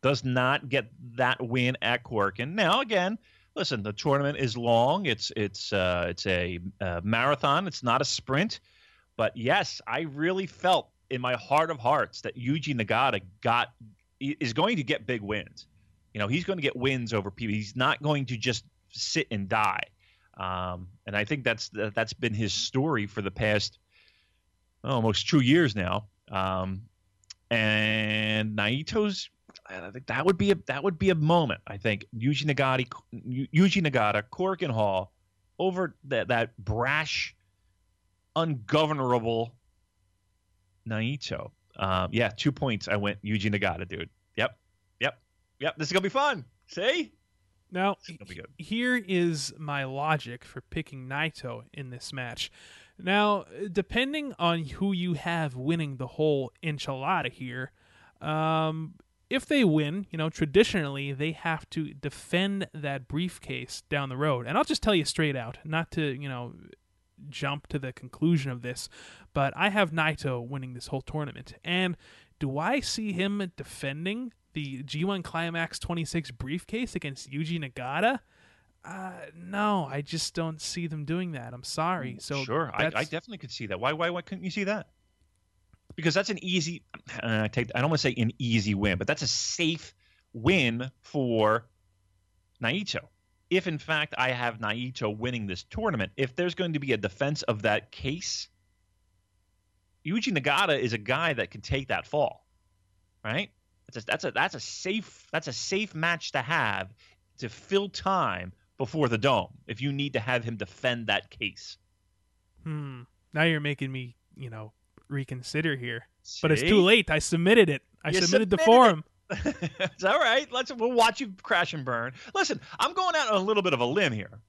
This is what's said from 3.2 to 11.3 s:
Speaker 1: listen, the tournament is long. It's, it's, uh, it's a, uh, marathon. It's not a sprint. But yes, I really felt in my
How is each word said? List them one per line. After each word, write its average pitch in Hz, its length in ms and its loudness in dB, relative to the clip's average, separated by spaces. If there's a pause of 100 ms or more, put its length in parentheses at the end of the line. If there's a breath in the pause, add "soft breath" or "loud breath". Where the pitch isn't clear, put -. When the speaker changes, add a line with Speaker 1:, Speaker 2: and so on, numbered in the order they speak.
Speaker 1:
listen, 135 260 -2
the 104 120 -4
tournament 143 440 2
is 123 180 -2
long. 123 520 4
It's, 113 280 -2
it's, 104 380 -4
uh, 90 360 2
it's 87 180 -6
a, 90 320 0 (200)
uh, 87 240 -4
marathon. 139 640 2
It's - 160 -8
not 123 200 4
a 143 40 0
sprint. 151 540 -2 (580 soft breath)
But 110 180 0
yes, 151 520 0
I 123 140 -2
really 165 440 -2
felt 175 440 2 (200)
in 127 120 -4
my 123 140 0